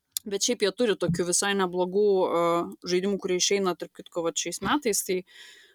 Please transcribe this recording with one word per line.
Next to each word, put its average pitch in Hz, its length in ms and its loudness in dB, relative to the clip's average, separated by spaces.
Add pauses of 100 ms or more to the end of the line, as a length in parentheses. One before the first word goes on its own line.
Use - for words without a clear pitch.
(240)
Bet 202 180 -4
šiaip 240 200 0
jie 190 100 2
turi 214 240 2
tokių 175 320 0
visai 202 260 0
neblogų, 185 540 2 (160)
e, 170 640 0
žaidimų, 185 320 0
kurie 185 160 -2
išeina, 185 400 0
tarp - 160 -12
kitko, - 320 -8
vat, 165 100 -2
šiais - 280 -6
metais. 220 420 0
Tai 185 160 -2 (540)